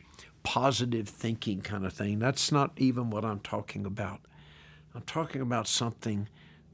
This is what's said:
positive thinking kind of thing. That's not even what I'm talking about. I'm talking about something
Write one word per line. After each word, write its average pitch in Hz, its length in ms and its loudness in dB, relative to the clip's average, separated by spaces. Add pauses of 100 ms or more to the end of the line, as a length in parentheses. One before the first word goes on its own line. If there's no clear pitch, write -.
(420)
positive 120 680 2
thinking 113 520 -2
kind 98 260 -4
of 90 60 -4
thing. 104 260 0
That's 131 320 2
not 139 260 4
even 123 320 2
what 110 160 -2
I'm 107 160 -2
talking 101 460 -4
about. 98 340 -4 (760)
I'm 120 80 -10
talking 151 380 -4
about 120 280 0
something 110 600 0 (460)